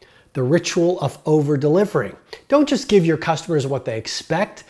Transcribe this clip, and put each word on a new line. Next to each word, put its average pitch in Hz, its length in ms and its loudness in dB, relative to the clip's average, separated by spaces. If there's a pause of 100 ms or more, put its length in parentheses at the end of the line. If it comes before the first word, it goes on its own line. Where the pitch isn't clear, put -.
(320)
the 135 100 -4
ritual 170 580 0
of 139 260 -4
over-delivering. 151 880 0 (320)
Don't 285 200 4
just 277 200 -2
give 190 180 4
your 160 100 2
customers 156 500 -2
what 135 180 -4
they 113 140 -6
expect, - 720 -6